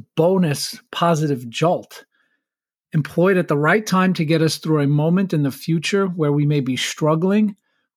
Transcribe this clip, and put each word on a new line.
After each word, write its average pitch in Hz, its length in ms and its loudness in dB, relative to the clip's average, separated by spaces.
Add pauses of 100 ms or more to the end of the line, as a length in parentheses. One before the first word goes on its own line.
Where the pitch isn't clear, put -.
(160)
bonus 170 640 0 (120)
positive 147 580 -2
jolt - 560 -4 (880)
employed 170 440 0
at 170 100 0
the 147 100 0
right 175 300 2
time 185 260 2
to 170 100 -2
get 160 200 2
us 151 140 0
through 156 240 0
a 139 60 2
moment 170 460 0
in 151 80 0
the 139 80 0
future 170 560 -2
where 170 260 -2
we 147 140 2
may 147 140 0
be 127 180 -2
struggling 190 760 0 (420)